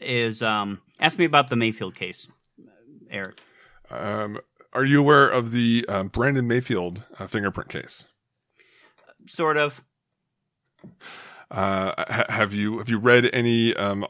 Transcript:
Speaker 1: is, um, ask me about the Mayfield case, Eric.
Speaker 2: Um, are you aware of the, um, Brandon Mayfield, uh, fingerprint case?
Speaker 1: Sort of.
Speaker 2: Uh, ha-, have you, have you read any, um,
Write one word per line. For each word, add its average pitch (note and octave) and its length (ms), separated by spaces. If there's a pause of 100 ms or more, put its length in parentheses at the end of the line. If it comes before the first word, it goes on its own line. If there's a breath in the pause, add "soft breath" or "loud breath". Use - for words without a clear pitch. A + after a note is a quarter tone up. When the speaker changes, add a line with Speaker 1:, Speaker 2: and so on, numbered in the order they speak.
Speaker 1:
is, A#2 420
um, G#2 380 (180)
ask D#3 180
me F3+ 60
about C#3+ 240
the B2+ 80
Mayfield A2 400
case, - 320 (800)
Eric. F#2+ 300 (500 soft breath)
Speaker 2:
Um, G#2 520 (320)
are B2+ 100
you C#3+ 160
aware C#3+ 300
of A#2 240
the, A#2 340
um, G2 220
Brandon C3 360
Mayfield, G#2+ 580 (140)
uh, F#2+ 100
fingerprint G2+ 420
case? - 400 (1200 soft breath)
Speaker 1:
Sort D#3 260
of. D3 260 (1700 loud breath)
Speaker 2:
Uh, F#2+ 480
ha-, A#2 300
have G#2+ 260
you, G#2 260
have A2+ 100
you A2+ 80
read A#2+ 340
any, A#2 460
um, G2+ 320